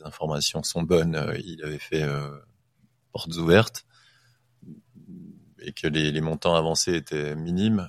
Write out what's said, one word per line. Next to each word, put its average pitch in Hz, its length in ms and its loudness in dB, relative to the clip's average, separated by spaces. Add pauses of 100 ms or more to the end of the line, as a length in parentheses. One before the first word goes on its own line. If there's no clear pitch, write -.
informations 78 580 -2
sont - 200 -4
bonnes, 82 320 4
euh, 82 300 -2
il 82 180 -12
avait 76 160 -8
fait, 78 240 -2
euh, 71 280 -4 (840)
portes 82 240 -8
ouvertes 85 500 4 (1700)
et - 120 -12
que - 140 -6
les, 78 240 2
les 76 100 0
montants 80 360 2
avancés 82 380 2
étaient 76 420 -4
minimes, 90 520 0